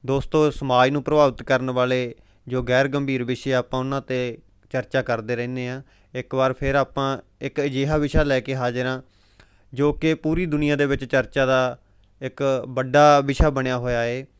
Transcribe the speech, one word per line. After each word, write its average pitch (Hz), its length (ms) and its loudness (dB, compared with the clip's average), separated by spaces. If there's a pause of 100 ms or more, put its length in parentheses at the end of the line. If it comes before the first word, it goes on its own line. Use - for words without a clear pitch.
ਦੋਸਤੋ, 139 440 2
ਸਮਾਜ 127 400 4
ਨੂੰ 143 140 -2
ਪ੍ਰਭਾਵਿਤ 143 400 2
ਕਰਨ 131 280 0
ਵਾਲੇ 127 440 -2 (320)
ਜੋ 127 160 -4
ਗੈਰ 127 240 2
ਗੰਭੀਰ 135 360 -2
ਵਿਸ਼ੇ 127 300 -4
ਆਪਾਂ 127 260 -2
ਉਹਨਾਂ 135 220 -4
ਤੇ 123 360 -6 (340)
ਚਰਚਾ 139 300 -2
ਕਰਦੇ 113 340 -4
ਰਹਿੰਦੇ 123 320 -6
ਹਾਂ। 131 140 -8 (340)
ਇੱਕ 127 200 -8
ਵਾਰ 131 180 2
ਫਿਰ 135 220 -2
ਆਪਾਂ 135 420 -2 (240)
ਇੱਕ 139 200 -4
ਅਜਿਹਾ 139 360 0
ਵਿਸ਼ਾ 151 260 2
ਲੈ 139 160 0
ਕੇ 131 160 -6
ਹਾਜ਼ਰ 123 300 -2
ਹਾਂ 131 160 -4 (720)
ਜੋ 143 200 0
ਕਿ 160 200 0
ਪੂਰੀ 160 320 -2
ਦੁਨੀਆ 147 300 0
ਦੇ 143 100 2
ਵਿੱਚ 135 200 -2
ਚਰਚਾ 131 400 0
ਦਾ 127 320 0 (440)
ਇੱਕ 135 460 -2
ਵੱਡਾ 135 520 6
ਵਿਸ਼ਾ 139 300 2
ਬਣਿਆ 131 280 -2
ਹੋਇਆ 120 280 -2
ਏ। 127 200 -6 (140)